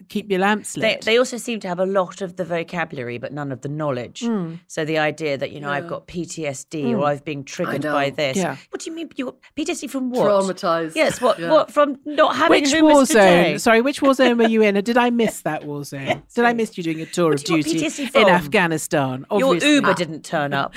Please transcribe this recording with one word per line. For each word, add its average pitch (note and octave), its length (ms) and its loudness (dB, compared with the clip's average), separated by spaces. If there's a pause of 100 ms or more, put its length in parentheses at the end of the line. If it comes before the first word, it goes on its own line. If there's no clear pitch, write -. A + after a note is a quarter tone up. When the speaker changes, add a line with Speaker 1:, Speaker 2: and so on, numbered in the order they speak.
Speaker 1:
keep G#3 200 -8
your F#3 120 0
lamps G3+ 320 0
Speaker 2:
They, - 80 -8
Speaker 1:
lit. G#3+ 220 -2
Speaker 2:
they A3 160 2
also B3+ 180 0
seem A3+ 240 -8
to F#3+ 80 -10
have F3 100 -6
a F#3 80 0
lot F#3+ 340 -2
of F3+ 140 -8
the F#3 100 -6
vocabulary, E3 760 -6
but B2+ 140 -10
none C#3+ 200 -8
of A#2+ 80 -10
the D3 80 -10
knowledge. C#3+ 540 -6
Speaker 1:
Mm. F#3 440 -4
Speaker 2:
So - 180 -6
the D#3 140 -2
idea D3+ 400 -2
that, C3 140 -8
you D3 80 -14
know, C#3+ 100 -8
"I've C#3+ 140 -4
Speaker 3:
Yeah. E3+ 60 -14
Speaker 2:
got - 180 -10
P E3+ 180 -8
T D#3 220 -8
S C3+ 160 -10
D - 220 -8
Speaker 3:
Mm. A#3 120 -2
Speaker 2:
or C#3+ 80 0
I've D3 180 -2
been C#3+ 200 -8
triggered D3 420 -6
Speaker 3:
I - 20 -4
know. D3 60 -2
Speaker 2:
by C#3 160 0
this." C3+ 260 -4
Speaker 1:
Yeah. D#3+ 200 -2 (140)
Speaker 2:
What - 120 -10
do E4 80 -10
you D#4+ 60 -12
mean? E4 180 -12
You, B3+ 220 -8 (180)
P D4+ 100 -6
T F4 60 -4
S D#4+ 120 -6
D D4+ 40 -10
from B3+ 240 -6
what? A#3 160 0
Speaker 3:
Traumatized. F#3 720 0
Speaker 2:
Yes, D#4 240 0
what, A#3+ 180 2
Speaker 3:
Yeah. E3+ 140 -2
Speaker 2:
what, D#4 180 4
from D4 340 0
not D4 300 2
having D#4 280 4
Speaker 1:
Which C#4 100 2
Speaker 2:
hummus D#4+ 100 4 (100)
Speaker 1:
war C#4 140 8
Speaker 2:
today? F3+ 460 6
Speaker 1:
zone? D3 80 -4
Sorry, A3+ 220 6
which C4+ 200 -2
war C4+ 120 4
zone B3 240 4
were A3+ 100 4
you A3 140 4
in? G3+ 140 4
And G3+ 80 0
did A#3 140 0
I B3 120 4
miss A#3 320 0
that D#3 220 -4
war D3 200 -8
Speaker 2:
<laughs> - 80 -14
Speaker 1:
zone? C#3+ 320 -6 (100)
Did A#3+ 100 2
I A#3+ 100 2
miss A3+ 220 -4
you F#3+ 60 -8
doing D#3+ 180 -4
a D#3+ 60 -8
tour F3 240 0
Speaker 2:
What D3 80 2
Speaker 1:
of C#3+ 60 -8
Speaker 2:
do E3+ 80 -2
you E3 60 4
want D3 80 0
Speaker 1:
duty E3 120 -2
Speaker 2:
P - 40 0
T D4+ 40 0
S D4+ 120 -6
D C#4+ 40 -8
Speaker 1:
in A#3+ 80 -6
Speaker 2:
from? G#3+ 200 4
Speaker 1:
Afghanistan? D#3 1000 0
Speaker 2:
Your G#3 140 2 (100)
Speaker 1:
Obviously. C#4+ 200 4
Speaker 2:
Uber G3 200 2
didn't E3 300 -6
turn D3 280 -2
up. C#3 240 -4